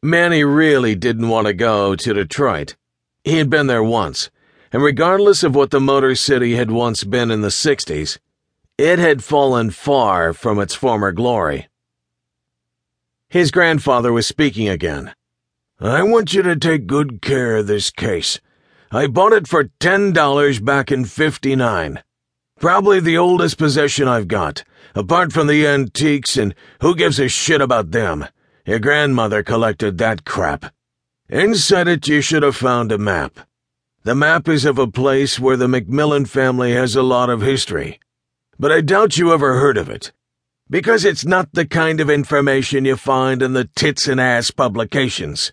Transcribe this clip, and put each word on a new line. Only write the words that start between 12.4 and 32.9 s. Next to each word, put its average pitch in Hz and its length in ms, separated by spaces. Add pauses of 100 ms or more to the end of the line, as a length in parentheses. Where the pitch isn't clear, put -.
His 175 220
grandfather 135 640
was 117 140
speaking 113 420
again. 76 460 (640)
"I 135 240
want 214 300
you 190 100
to 175 120
take 151 320
good 135 340
care 123 360
of 104 100
this 104 220
case. 92 500 (520)
I 131 160
bought 180 260
it 208 140
for 156 240 (100)
ten 196 320
dollars 143 460
back 135 320
in 127 120
fifty-nine. 123 1000 (540)
Probably 190 440
the 165 160
oldest 175 400
possession 143 500
I've 113 220
got, 85 340 (320)
apart 160 380
from 156 140
the 147 200
antiques, 143 680
and 104 180 (240)
who 170 160
gives 156 240
a 135 80
shit 151 320
about 117 320
them? 85 360 (380)
Your 110 140
grandmother 120 640
collected 110 540
that 110 260
crap. 76 480 (560)
Inside 185 640
it, 156 180
you 147 140
should 156 220
have 139 120
found 120 360